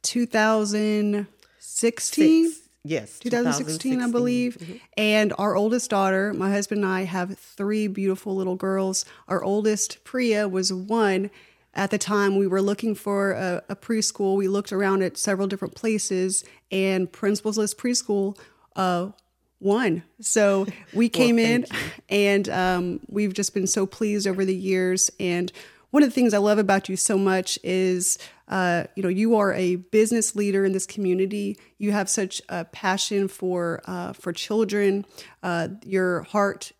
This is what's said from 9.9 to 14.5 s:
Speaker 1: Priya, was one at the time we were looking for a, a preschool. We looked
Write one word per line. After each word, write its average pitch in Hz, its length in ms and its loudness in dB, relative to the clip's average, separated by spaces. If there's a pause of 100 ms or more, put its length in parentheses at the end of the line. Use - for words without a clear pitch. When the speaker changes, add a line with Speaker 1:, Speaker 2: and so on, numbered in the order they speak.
Speaker 1:
Priya, 226 440 0
was 185 260 -2
one 196 560 0 (460)
at 190 160 -2
the 208 80 0
time 202 360 0
we 196 120 2
were 190 160 2
looking 208 320 -2
for 196 380 -2
a, 175 360 -4
a 196 60 -6
preschool. 208 600 -2
We 196 120 0
looked 202 260 -2